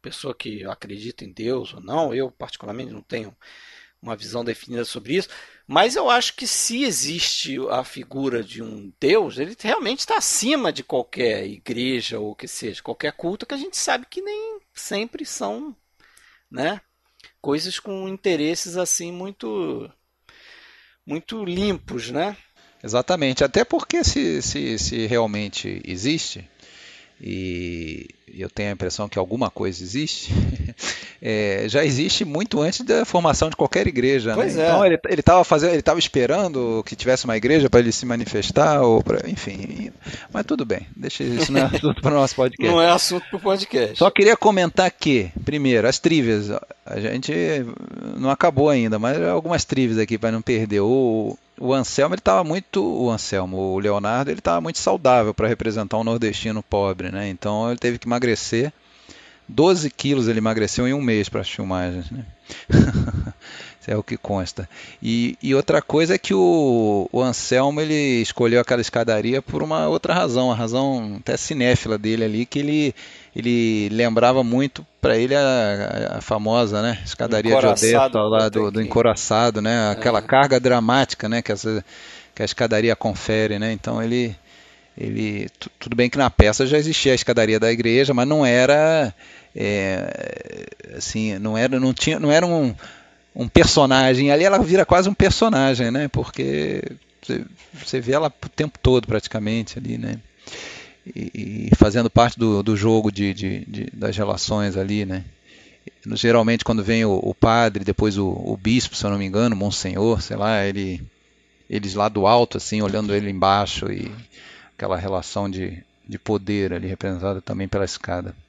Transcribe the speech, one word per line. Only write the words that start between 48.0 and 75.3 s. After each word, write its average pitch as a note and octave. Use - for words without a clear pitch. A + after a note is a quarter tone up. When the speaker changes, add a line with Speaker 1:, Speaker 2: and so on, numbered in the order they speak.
Speaker 2:
não C3
acabou D3
ainda, A2+
mas C3+
algumas E3+
trivias A#2
aqui G#2+
pra A2+
não A2+
perder. A2
O, A2
o B2+
Anselmo, C#3
ele G#3+
tava F#3+
muito, F#3+
o A#2+
Anselmo, F#2
o F#2+
Leonardo, G#2
ele -
tava E3+
muito E3
saudável B2+
pra A2
representar A2
um A2+
nordestino A2
pobre, F#2+
né? G2
Então G#2
ele A#2+
teve A#2+
que -
emagrecer. A#2+
Doze D3+
quilos C3+
ele A2
emagreceu A2
em C3+
um C#3+
mês A2
pras G#2
filmagens, F2+
né? A#2+
<laughs> -
Isso -
é G#2+
o G#2
que -
consta. G2
E, A#2
e C#3
outra D3+
coisa E3
é -
que -
o, C3
o B2
Anselmo, C3
ele D3
escolheu A#2+
aquela A#2+
escadaria A#2
por D3+
uma D#3
outra -
razão, B2+
a A#2
razão A#2
até -
cinéfila B2
dele A2
ali, A2
que C#3+
ele, D3
ele A2+
lembrava A#2
muito C3
pra A#2
ele B2+